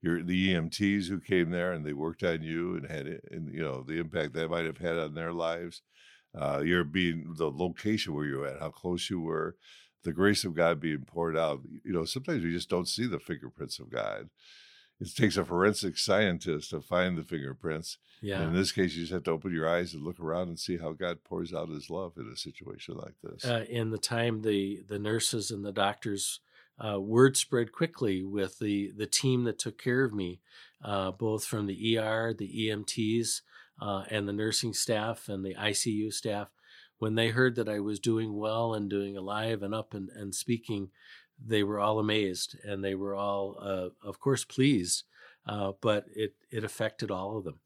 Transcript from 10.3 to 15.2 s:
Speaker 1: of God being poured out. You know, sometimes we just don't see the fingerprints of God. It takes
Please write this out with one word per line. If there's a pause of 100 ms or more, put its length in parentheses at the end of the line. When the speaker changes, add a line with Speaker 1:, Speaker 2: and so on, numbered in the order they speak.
Speaker 1:
of
God
being
poured
out. (240)
You
know,
sometimes
we
just
don't
see
the
fingerprints
of
God. (680)
It
takes